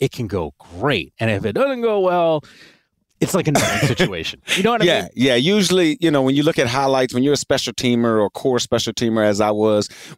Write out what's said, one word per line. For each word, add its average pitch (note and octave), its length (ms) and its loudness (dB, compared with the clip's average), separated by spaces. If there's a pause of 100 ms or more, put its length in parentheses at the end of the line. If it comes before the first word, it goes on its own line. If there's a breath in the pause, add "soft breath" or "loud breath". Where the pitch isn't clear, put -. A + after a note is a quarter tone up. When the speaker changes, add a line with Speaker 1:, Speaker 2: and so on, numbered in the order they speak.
Speaker 1:
it C#3 120 -2
can A#2+ 140 -6
go F2+ 280 -6 (240)
great. A#2 420 -2
And A2+ 100 0
if G2 140 -4
it G#2 80 -4
doesn't B3+ 300 -2
go G#3+ 180 -2
well, E3+ 440 0 (760 loud breath)
it's - 140 -2
like D#3+ 120 0
a D3+ 60 0
normal - 160 0 (100)
Speaker 2:
<laughs> - 20 -2
Speaker 1:
situation. G2 600 -2 (160)
You F#3 60 -2
know A3 80 2
what A#3+ 100 -2
I - 60 2
Speaker 2:
Yeah, C#3+ 160 2
Speaker 1:
mean? E2+ 120 -12
Speaker 2:
yeah. B2 200 2
Usually, F3 680 2
you E3 100 2
know, C#3 120 2
when C3 120 2
you D3 80 2
look D#3+ 160 0
at C3+ 100 2
highlights, C3+ 440 0
when B2 100 0
you're C#3+ 120 2
a - 20 0
special B2+ 380 -2
teamer A#2 440 0
or G#2 120 2
core B2+ 280 -2
special A#2 360 -2
teamer, A2+ 320 0
as G#2 160 2
I G#2+ 80 2
was G#2+ 400 0 (260 loud breath)